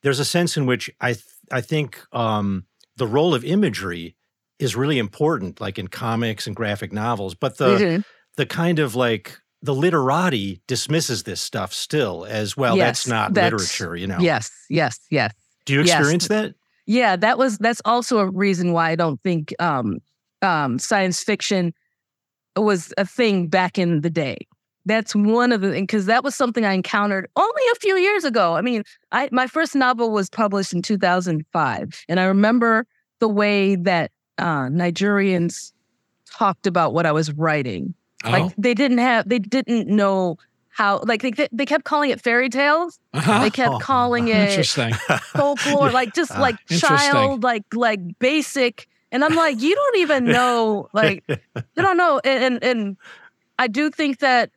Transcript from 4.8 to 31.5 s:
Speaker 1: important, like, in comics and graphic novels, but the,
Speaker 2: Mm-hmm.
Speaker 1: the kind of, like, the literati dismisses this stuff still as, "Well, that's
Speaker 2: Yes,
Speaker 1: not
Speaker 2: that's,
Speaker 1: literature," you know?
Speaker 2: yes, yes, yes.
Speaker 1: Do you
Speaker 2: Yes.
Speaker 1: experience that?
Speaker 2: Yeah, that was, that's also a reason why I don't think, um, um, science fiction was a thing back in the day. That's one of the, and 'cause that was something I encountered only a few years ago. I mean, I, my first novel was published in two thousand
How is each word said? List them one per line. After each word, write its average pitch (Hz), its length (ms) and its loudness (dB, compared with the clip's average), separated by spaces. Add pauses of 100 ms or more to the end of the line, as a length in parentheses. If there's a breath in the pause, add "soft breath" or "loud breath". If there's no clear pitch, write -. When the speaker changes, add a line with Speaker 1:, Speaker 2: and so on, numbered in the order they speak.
Speaker 1:
important, 104 600 -4
like, 101 200 -8
in 95 80 -10
comics 113 600 -6
and 104 80 -10
graphic 101 380 -6
novels, 104 420 -6
but - 220 -6
the, 147 80 0 (120)
Speaker 2:
Mm-hmm. 185 240 2 (360 soft breath)
Speaker 1:
the 139 80 -2
kind 170 340 -2
of, 127 160 -2
like, 117 420 -2 (240)
the 143 120 -4
literati 160 920 0
dismisses 131 560 -2
this 92 180 -10
stuff 98 320 -8
still 98 560 -4
as, 107 260 -4
"Well, 127 220 2
that's - 280 0
Speaker 2:
Yes, - 20 -6
Speaker 1:
not 113 260 -2
Speaker 2:
that's, 175 180 2
Speaker 1:
literature," 90 440 -6
you 87 120 -6
know? 95 120 -4
Speaker 2:
yes, 151 320 0 (180)
yes, 139 300 -2 (100)
yes. 123 240 0 (320)
Speaker 1:
Do 139 80 -2
you 139 80 4
Speaker 2:
Yes. 175 80 4 (100)
Speaker 1:
experience 165 280 2
that? 214 260 -2 (340)
Speaker 2:
Yeah, 220 280 4
that 208 240 2
was, 247 180 0
that's 226 260 -2
also 233 360 0
a 190 100 2
reason 185 440 0
why 165 180 0
I 165 40 0
don't 160 280 0
think, 165 360 -4
um, 127 380 -2 (460)
um, 147 340 0
science 185 460 -2
fiction 185 500 -2 (800)
was 196 440 0
a 202 60 0
thing 196 420 0
back 185 320 0
in 170 220 2
the 170 100 -2
day. 147 260 -4 (480)
That's 220 300 -2
one 226 360 4
of 214 100 2
the, 190 120 0
and 180 140 -2
'cause 208 180 0
that 233 180 4
was 277 120 -4
something 240 280 0
I 196 100 2
encountered 196 600 0
only 453 260 0 (100)
a 466 80 0
few 381 180 2
years 381 260 2
ago. 208 320 2
I 165 60 0
mean, 226 220 -2 (280 soft breath)
I, 262 200 0
my 254 160 0
first 311 260 -2
novel 247 380 2
was 202 180 0
published 202 440 -2
in 180 100 -2
two 208 160 -2
thousand 180 520 0